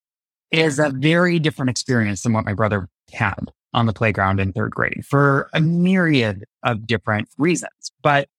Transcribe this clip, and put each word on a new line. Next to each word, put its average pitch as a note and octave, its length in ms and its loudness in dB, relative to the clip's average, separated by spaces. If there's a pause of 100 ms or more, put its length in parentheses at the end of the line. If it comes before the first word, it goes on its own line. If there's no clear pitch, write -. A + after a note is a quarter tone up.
(520)
is D#3+ 280 2
a D3+ 120 2
very E3+ 480 2
different D3 320 -2
experience A2 520 -2
than A#2+ 100 0
what A2 120 -2
my G#2 80 -4
brother G2+ 340 0 (260)
had - 380 -4 (220)
on A#2+ 140 2
the G#2+ 60 0
playground G2 460 0
in F#2+ 140 -2
third G#2+ 180 -4
grade - 340 -4
for C#3+ 480 2
a D#3+ 80 2
myriad D#3+ 840 2 (180)
of A2+ 220 -2
different G#2+ 520 -2
reasons. D3 540 -4 (120)
But C#3+ 240 2 (120)